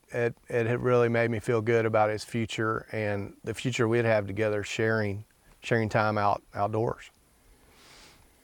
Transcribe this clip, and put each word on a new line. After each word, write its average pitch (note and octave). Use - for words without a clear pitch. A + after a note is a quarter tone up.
it, A#2+
it A#2+
had B2
really B2
made A#2
me A2
feel A#2
good A2+
about G#2+
his G#2+
future A2
and G#2
the A2+
future A#2+
we'd A#2
have G#2+
together G#2
sharing, G#2+
sharing A2+
time G#2+
out, G2+
outdoors. G#2+